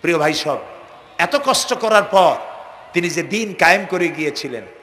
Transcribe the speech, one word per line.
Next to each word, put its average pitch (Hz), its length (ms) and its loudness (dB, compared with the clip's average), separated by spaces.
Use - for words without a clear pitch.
প্রিয় 170 160 0
ভাই 151 160 2
সব, 147 220 -4
এত 185 260 0
কষ্ট - 300 0
করার 214 280 4
পর 185 340 4
তিনি 175 180 0
যে 160 120 -2
দিন 208 360 -4
কায়েম 185 320 4
করে 180 180 0
গিয়েছিলেন 143 540 -6